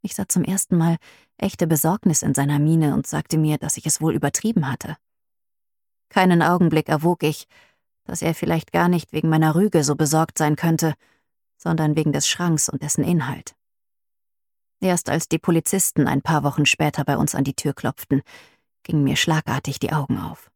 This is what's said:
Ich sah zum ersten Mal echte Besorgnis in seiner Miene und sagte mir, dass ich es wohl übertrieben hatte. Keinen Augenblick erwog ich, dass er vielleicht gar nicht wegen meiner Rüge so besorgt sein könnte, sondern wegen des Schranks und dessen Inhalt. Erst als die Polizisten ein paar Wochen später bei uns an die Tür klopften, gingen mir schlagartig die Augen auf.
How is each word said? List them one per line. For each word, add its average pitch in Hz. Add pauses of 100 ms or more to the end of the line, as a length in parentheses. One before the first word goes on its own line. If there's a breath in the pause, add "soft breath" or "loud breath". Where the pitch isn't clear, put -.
Ich -
sah 196
zum 175
ersten 190
Mal 165 (400 soft breath)
echte 185
Besorgnis 160
in 147
seiner 143
Miene 156
und 139
sagte 151
mir, 151
dass -
ich -
es -
wohl 160
übertrieben 151
hatte. - (1120)
Keinen 185
Augenblick 160
erwog 160
ich, 151 (580 soft breath)
dass -
er 160
vielleicht 165
gar 175
nicht 175
wegen 156
meiner 160
Rüge 175
so 143
besorgt 160
sein 151
könnte, 160 (600)
sondern 160
wegen 156
des 143
Schranks 170
und -
dessen -
Inhalt. 143 (1300)
Erst 180
als 165
die 160
Polizisten 160
ein 135
paar 151
Wochen 147
später 147
bei 143
uns 147
an 139
die 135
Tür 143
klopften, - (600 loud breath)
gingen 151
mir 139
schlagartig 156
die -
Augen 143
auf. -